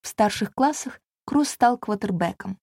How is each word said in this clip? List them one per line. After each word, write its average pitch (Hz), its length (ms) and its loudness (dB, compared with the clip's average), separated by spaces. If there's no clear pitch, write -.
В - 60 -12
старших 208 440 0
классах 269 480 -2
Круз 285 260 2
стал 240 280 4
квотербеком. 190 840 -4